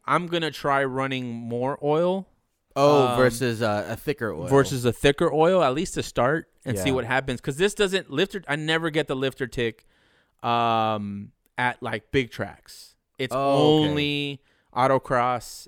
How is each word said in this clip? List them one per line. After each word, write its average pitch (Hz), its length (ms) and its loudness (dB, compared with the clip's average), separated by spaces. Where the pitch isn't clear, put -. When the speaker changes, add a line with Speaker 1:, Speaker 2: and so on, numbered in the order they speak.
Speaker 1:
I'm 160 220 0
gonna 160 240 -2
try 139 320 0
running 131 500 -4
more 120 500 -4
oil. 175 440 0
Speaker 2:
Oh, 143 280 6
Speaker 1:
Um, 123 100 0
Speaker 2:
versus, 120 460 2
uh, 104 260 0
a 117 60 -6
thicker 120 360 -4
oil. 80 160 -8
Speaker 1:
versus 135 380 4
a 117 80 2
thicker 143 400 2
oil, 165 300 4
at 127 100 2
least 170 220 -6
to 139 80 -4
start 139 440 -2
and 113 140 -4
see 98 120 0
Speaker 2:
Yeah. 131 60 2
Speaker 1:
what 123 100 -2
happens. 131 360 -2
'Cause 139 160 -6
this 202 160 0
doesn't, 190 380 -2
lifter, 180 360 -2
I 143 80 -2
never 160 360 -2
get 147 160 -2
the 143 80 -4
lifter 131 320 -4
tick, 113 400 -6
um, 110 880 -2
at, 123 240 -2
like, 113 300 -10
big 127 180 0
tracks. - 680 -14
It's 131 180 -6
Speaker 2:
Oh, 143 440 4
okay. 151 100 2
Speaker 1:
only 143 520 -4
autocross 123 920 0